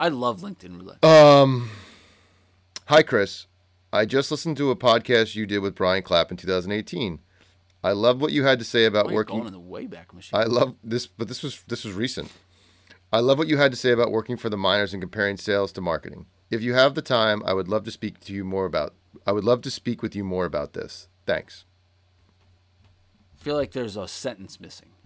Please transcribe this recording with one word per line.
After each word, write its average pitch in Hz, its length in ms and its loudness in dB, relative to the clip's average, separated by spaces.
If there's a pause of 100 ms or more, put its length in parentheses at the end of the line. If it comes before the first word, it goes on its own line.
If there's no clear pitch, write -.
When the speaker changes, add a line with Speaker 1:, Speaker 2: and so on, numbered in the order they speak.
Speaker 1:
I 165 80 0
love 120 320 -4
LinkedIn 90 380 -16
Roulette. 92 260 -4
Speaker 2:
Um, 139 640 10 (1160)
"Hi, 156 160 8
Chris. 107 440 -2 (460)
I 107 140 2
just 131 240 0
listened 151 260 -4
to 139 140 0
a 117 60 -2
podcast 113 580 2
you 107 120 -6
did 101 120 -4
with 98 160 -4
Brian 92 280 0
Clapp 85 280 0
in 90 80 -12
two 90 80 -18
thousand 92 260 -2
eighteen. 107 480 -8 (640)
I 95 80 0
love 120 300 0
what 151 100 -2
you 143 120 0
had 135 140 2
to 113 60 -10
say 117 220 2
about 104 200 2
Speaker 1:
Oh, - 40 -6
you're 107 60 -2
Speaker 2:
working." 110 200 -4
Speaker 1:
going 113 120 -6
in 95 40 -14
the 90 80 -18
Wayback 90 540 -16
Machine. 90 260 -8
Speaker 2:
I 113 40 0
love 127 380 0
this, 113 240 -6
but 110 220 -10
this 123 140 -12
was, 139 260 -12
this 117 160 -8
was 101 100 -10
recent. 107 380 -8 (800)
"I 113 80 4
love 135 180 2
what 160 100 -2
you 147 100 0
had 143 120 4
to 123 60 -6
say 123 160 0
about 117 180 2
working 113 260 -4
for 113 120 -8
the 104 80 -4
miners 98 380 0
and 95 80 -8
comparing 101 340 -4
sales 101 360 -2
to 95 80 -12
marketing. - 460 -8 (240)
If 113 120 -4
you 120 120 -2
have 135 200 4
the 156 80 -6
time, 110 440 0
I 92 60 0
would 95 160 -2
love 104 160 -2
to 110 80 -12
speak - 280 -12
to - 120 -16
you 98 120 -8
more 95 220 -4
about, 78 280 -4 (320)
I - 60 0
would 104 120 -4
love 120 180 2
to - 80 -10
speak - 320 -8
with 101 140 -8
you 101 80 -6
more 92 220 -4
about 76 260 -6
this. - 340 -14 (200)
Thanks." - 380 -6 (1800)
Speaker 1:
I - 40 -20
feel 147 120 -6
like 139 160 -4
there's 113 240 -8
a 95 120 -10
sentence 98 520 -12
missing. - 280 -20 (180)